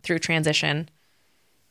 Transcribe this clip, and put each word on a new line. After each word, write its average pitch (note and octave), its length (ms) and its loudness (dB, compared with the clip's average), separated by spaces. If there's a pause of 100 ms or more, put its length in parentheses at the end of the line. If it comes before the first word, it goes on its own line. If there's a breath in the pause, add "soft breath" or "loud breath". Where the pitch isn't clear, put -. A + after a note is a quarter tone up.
through E3 180 -2
transition." D#3 680 0 (840)